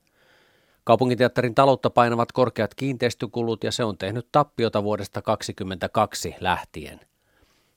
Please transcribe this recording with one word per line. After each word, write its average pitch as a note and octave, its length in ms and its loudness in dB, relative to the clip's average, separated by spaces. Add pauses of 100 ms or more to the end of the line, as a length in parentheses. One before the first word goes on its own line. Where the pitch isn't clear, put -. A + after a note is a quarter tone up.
(840)
Kaupunginteatterin B2 720 2
taloutta C3+ 340 4
painavat A#2 420 2
korkeat A#2 440 0
kiinteistökulut, A#2+ 880 -4
ja A2+ 80 -4
se - 120 -4
on G#2 140 -4
tehnyt G#2+ 340 -8
tappiota A2+ 520 0
vuodesta G2+ 380 -4
kaksikymmentäkaksi G2 1160 -4
lähtien. E2+ 600 -4 (760)